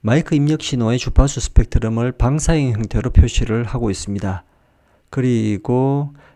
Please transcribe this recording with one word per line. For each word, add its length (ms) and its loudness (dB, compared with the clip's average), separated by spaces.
마이크 340 0
입력 280 0
신호의 360 -2
주파수 400 2
스펙트럼을 720 2
방사형 600 0
형태로 380 -4
표시를 520 2
하고 260 -4
있습니다. 540 -6
그리고 1000 -2